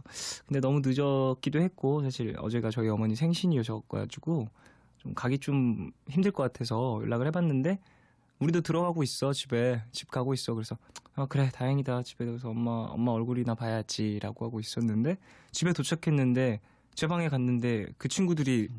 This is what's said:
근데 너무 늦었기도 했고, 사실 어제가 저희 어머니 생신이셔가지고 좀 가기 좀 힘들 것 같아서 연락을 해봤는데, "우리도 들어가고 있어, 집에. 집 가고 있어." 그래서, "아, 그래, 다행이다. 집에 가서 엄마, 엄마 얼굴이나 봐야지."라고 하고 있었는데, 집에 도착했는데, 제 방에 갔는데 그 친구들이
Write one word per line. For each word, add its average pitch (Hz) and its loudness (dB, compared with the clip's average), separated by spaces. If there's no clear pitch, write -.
근데 139 0
너무 135 2
늦었기도 135 2
했고, 147 2
사실 127 -2
어제가 113 0
저희 110 0
어머니 110 2
생신이셔가지고 131 0
좀 - -10
가기 127 0
좀 131 0
힘들 190 2
것 - -2
같아서 120 -2
연락을 117 0
해봤는데, 165 2
"우리도 165 2
들어가고 165 0
있어, 135 0
집에. 120 0
집 - -12
가고 135 0
있어." 127 -4
그래서, 113 -6
"아, 139 -2
그래, 135 2
다행이다. 131 0
집에 - -8
가서 120 -6
엄마, 117 0
엄마 120 0
얼굴이나 117 0
봐야지."라고 107 -4
하고 113 -6
있었는데, 117 0
집에 175 2
도착했는데, 131 2
제 160 -2
방에 170 0
갔는데 123 0
그 135 -4
친구들이 139 2